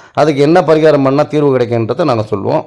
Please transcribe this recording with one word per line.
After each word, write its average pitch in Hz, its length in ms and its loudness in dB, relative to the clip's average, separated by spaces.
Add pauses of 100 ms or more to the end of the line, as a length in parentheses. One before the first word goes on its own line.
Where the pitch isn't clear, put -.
(140)
அதுக்கு 143 280 0
என்ன 165 200 4
பரிகாரம் 156 420 2
பண்ணா 139 200 0
தீர்வு 143 340 0
கிடைக்குன்றதை 120 460 -2
நாங்க 117 200 -2
சொல்லுவோம். 107 440 -4